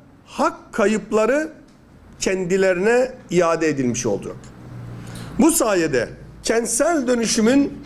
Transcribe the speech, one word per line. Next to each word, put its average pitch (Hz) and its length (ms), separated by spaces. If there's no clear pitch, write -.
hak - 480
kayıpları 220 800
kendilerine 190 920
iade 165 400
edilmiş 127 360
olacak. 95 300
Bu 311 120
sayede 165 580
kentsel 240 640
dönüşümün 240 680